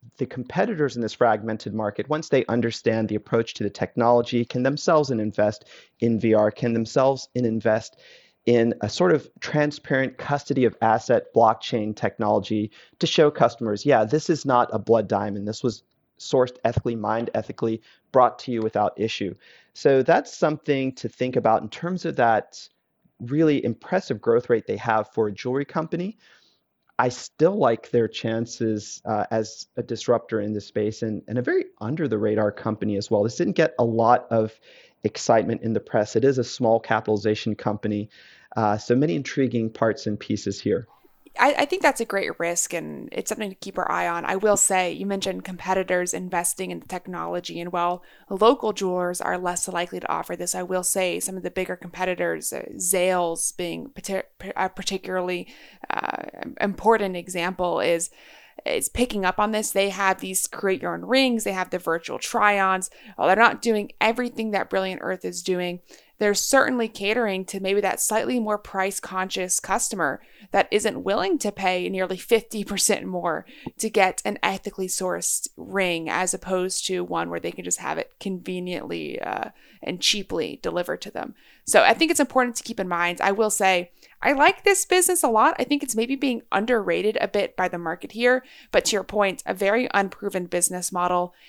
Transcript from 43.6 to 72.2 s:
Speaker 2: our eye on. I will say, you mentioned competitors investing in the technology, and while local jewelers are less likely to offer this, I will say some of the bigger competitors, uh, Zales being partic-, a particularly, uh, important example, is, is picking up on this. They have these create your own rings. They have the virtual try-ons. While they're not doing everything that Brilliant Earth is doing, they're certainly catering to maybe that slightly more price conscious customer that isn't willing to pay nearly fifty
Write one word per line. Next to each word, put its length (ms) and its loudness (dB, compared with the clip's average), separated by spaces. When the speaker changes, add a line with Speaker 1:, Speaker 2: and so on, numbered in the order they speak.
Speaker 2:
our 140 -2
eye 160 0
on. 180 -4
I 120 -2
will 200 4
say, 340 2
you 140 -6
mentioned 380 -4
competitors 720 -2
investing 580 -4
in 80 -8
the 80 -20
technology, 720 -8
and 120 -8
while 300 0
local 440 4
jewelers 480 -2
are 160 -2
less 300 -2
likely 320 -4
to 120 -4
offer 240 -4
this, 200 -4
I 80 -6
will 180 -2
say 380 0
some 180 -6
of 60 -10
the 80 -6
bigger 240 -4
competitors, 760 -4
uh, 140 -8
Zales 760 0
being 340 -8
partic-, 340 -8
a 140 -2
particularly, 800 -6
uh, 320 -4
important 560 2
example, 640 -2
is, 280 0
is 240 -2
picking 340 -2
up 140 0
on 140 0
this. 180 -2
They 200 0
have 320 0
these 260 -4
create 340 -2
your 140 -4
own 100 -8
rings. 380 2
They 80 -2
have 180 -4
the 80 -4
virtual 400 -4
try-ons. 720 0
While 120 2
they're 80 6
not 260 4
doing 300 0
everything 500 -2
that 200 -4
Brilliant 320 -2
Earth 200 -6
is 200 -8
doing, 380 -2
they're 140 2
certainly 540 2
catering 580 -2
to 140 -8
maybe 220 0
that 200 0
slightly 380 0
more 180 0
price 420 -4
conscious 600 -4
customer 600 -2
that 220 4
isn't 320 0
willing 340 0
to 140 -2
pay 380 -2
nearly 280 -4
fifty 460 0